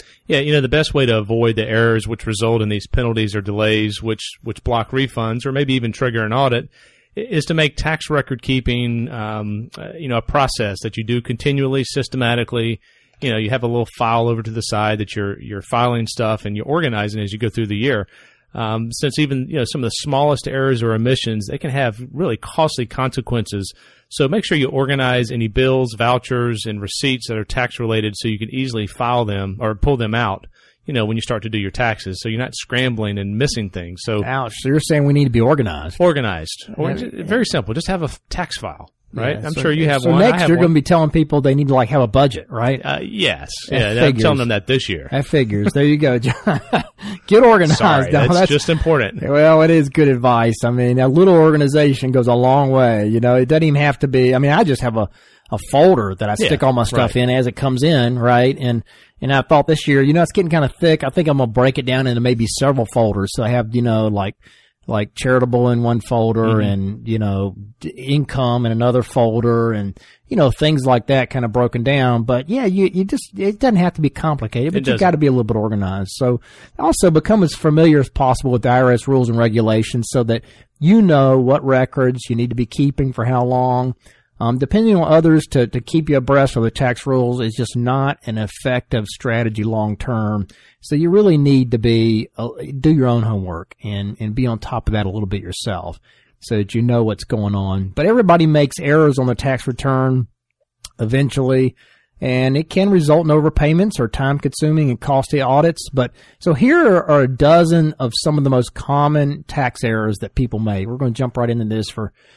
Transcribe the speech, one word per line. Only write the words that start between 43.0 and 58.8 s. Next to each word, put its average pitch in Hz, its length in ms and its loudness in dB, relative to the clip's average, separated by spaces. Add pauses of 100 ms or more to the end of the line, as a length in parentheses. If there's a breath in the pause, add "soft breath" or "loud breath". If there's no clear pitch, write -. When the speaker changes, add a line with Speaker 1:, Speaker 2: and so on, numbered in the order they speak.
Speaker 1:
yes. 190 480 -4 (180)
Speaker 2:
That 135 100 -2
Speaker 1:
Yeah, 107 100 0 (120)
I'm 127 60 4
Speaker 2:
figures. 123 160 2
Speaker 1:
telling 147 160 2
them 123 100 -2
that 104 160 -2
this 131 240 -2
year. 80 220 -8
Speaker 2:
That 139 160 -2
figures. 104 440 0
There 139 140 2
you 147 120 4
go, 139 200 2
John. 127 480 -2
<laughs> - 180 -2 (440 loud breath)
Get 214 160 6
organized. 190 360 6
Speaker 1:
Sorry, 139 320 2
Speaker 2:
No, 147 100 4
Speaker 1:
that's 139 120 2
Speaker 2:
that's 175 180 4
Speaker 1:
just 147 180 2
important. 156 520 0
Speaker 2:
Well, 156 400 6
it 160 80 6
is 156 200 4
good 147 200 4
advice. 120 560 2
I 120 60 2
mean, 123 280 2
a 131 80 4
little 175 280 6
organization 147 760 4
goes 123 160 2
a 120 60 4
long 131 380 4
way. 117 360 2
You 113 120 2
know, 123 160 4
it 127 120 4
doesn't 156 160 4
even 147 160 2
have 147 200 2
to 147 80 0
be, 127 280 4
I 127 40 2
mean, 143 120 2
I 175 120 4
just 139 180 0
have 117 160 -2
a, 104 120 0 (420 soft breath)
a 113 60 -2 (140)
folder 135 440 4
that 104 140 -4
I 104 100 -2
Speaker 1:
Yeah, 214 80 0
Speaker 2:
stick 143 160 0
all 135 100 4
my 120 100 0
stuff 120 320 0
Speaker 1:
right. 123 80 2
Speaker 2:
in 123 60 0
as 127 180 0
it 123 80 -4
comes 127 280 -2
in, 127 360 2
right? 123 400 2
And, 120 240 -2 (380 soft breath)